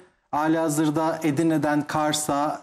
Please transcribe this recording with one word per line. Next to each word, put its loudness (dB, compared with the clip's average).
halihazırda 0
Edirne'den 2
Kars'a, -2